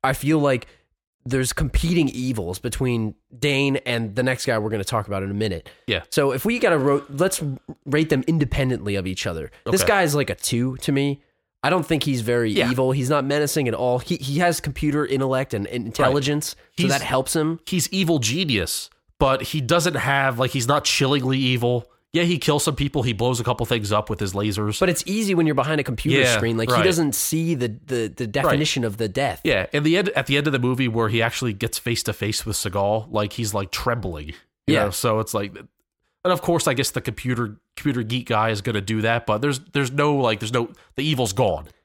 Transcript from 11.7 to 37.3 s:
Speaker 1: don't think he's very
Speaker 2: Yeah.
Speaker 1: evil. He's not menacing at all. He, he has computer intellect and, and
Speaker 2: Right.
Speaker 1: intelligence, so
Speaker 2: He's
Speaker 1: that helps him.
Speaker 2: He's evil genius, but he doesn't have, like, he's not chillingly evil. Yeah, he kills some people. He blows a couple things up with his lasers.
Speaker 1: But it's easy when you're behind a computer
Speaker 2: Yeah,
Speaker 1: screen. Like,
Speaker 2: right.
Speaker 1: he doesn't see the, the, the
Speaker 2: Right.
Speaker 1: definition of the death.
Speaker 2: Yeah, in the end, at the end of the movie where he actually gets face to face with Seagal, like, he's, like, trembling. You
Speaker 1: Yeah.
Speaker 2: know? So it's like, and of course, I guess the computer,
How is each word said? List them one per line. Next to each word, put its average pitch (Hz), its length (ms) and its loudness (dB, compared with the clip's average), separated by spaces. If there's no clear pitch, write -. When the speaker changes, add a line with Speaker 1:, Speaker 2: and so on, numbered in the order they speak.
Speaker 1:
don't 175 140 0
think 151 180 0
he's 131 180 0
very 117 300 0
Speaker 2:
Yeah. 120 180 0
Speaker 1:
evil. 131 220 2
He's 131 180 0
not 143 160 2
menacing 143 420 0
at 113 60 0
all. 123 240 0
He, 147 200 -4
he 139 220 -4
has 175 220 2
computer 147 440 -2
intellect 131 500 -2
and, 101 120 -2
and 123 160 -6
Speaker 2:
Right. 104 40 -6
Speaker 1:
intelligence, 143 600 0
so 175 60 0
Speaker 2:
He's 185 80 2
Speaker 1:
that 139 100 0
helps 131 340 -2
him. 160 300 0
Speaker 2:
He's - 260 -2
evil 170 280 2
genius, 120 680 -2
but 131 220 4
he 156 180 -4
doesn't 160 360 2
have, 135 440 2
like, 131 120 2
he's 120 160 -2
not 139 180 2
chillingly 135 540 2
evil. 123 500 0
Yeah, 170 100 4
he 170 140 2
kills 147 260 2
some 139 120 0
people. 143 280 -2
He 117 80 0
blows 117 280 0
a 117 40 -4
couple 120 220 0
things 107 260 0
up 107 180 0
with 104 100 -4
his 98 140 -2
lasers. 104 460 -2
Speaker 1:
But 190 100 4
it's - 160 -2
easy 202 300 0
when 165 100 4
you're 151 100 2
behind 147 260 0
a - 20 -2
computer 131 380 0
Speaker 2:
Yeah, 123 160 4
Speaker 1:
screen. 113 200 0
Like, 113 120 0
Speaker 2:
right. 123 80 4
Speaker 1:
he - 60 4
doesn't 165 320 2
see 165 380 -2
the, 123 140 -2
the, 117 220 -2
the 92 180 -8
Speaker 2:
Right. 104 60 -8
Speaker 1:
definition 143 540 0
of 104 120 -4
the 113 120 -2
death. 120 340 -4
Speaker 2:
Yeah, 110 300 2
in 147 100 0
the 160 140 4
end, 202 120 0
at 135 180 -2
the 139 100 2
end 143 100 2
of 143 60 2
the 131 60 2
movie 127 280 0
where 113 220 0
he 113 120 2
actually 113 320 -2
gets 113 260 -6
face 120 240 -4
to 104 100 -4
face - 320 -4
with 107 100 -4
Seagal, 101 560 -2
like, 107 220 -2
he's, 107 200 -4
like, 98 180 -4
trembling. 92 560 -4
You 147 80 4
Speaker 1:
Yeah. 107 100 2
Speaker 2:
know? 101 60 -2
So 110 280 0
it's 107 140 -4
like, 101 200 -4
and 180 100 4
of - 80 0
course, 170 260 2
I 139 60 2
guess 123 180 0
the 120 100 -4
computer, 117 560 -4